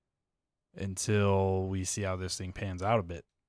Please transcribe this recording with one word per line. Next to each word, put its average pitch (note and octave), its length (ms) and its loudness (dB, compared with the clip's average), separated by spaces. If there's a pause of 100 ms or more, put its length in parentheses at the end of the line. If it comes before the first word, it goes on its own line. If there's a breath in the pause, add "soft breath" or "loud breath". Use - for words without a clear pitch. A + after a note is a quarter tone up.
(760)
until G2 880 2
we F#2+ 180 -2
see G2+ 180 -4
how F#2 140 -2
this F#2 200 -6
thing F#2 160 -6
pans F#2 300 -6
out A2 180 4
a F#2 40 -2
bit. E2+ 200 -10 (240)